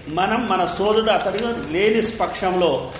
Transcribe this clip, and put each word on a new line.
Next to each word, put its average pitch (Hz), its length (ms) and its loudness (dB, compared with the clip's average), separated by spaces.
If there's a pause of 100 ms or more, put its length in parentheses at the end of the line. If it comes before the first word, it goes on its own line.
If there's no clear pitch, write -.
మనం 208 420 0
మన 185 140 2
సోదరుడు 214 460 2
అతని 190 280 0 (340)
లేని 214 480 2
పక్షంలో, 175 800 0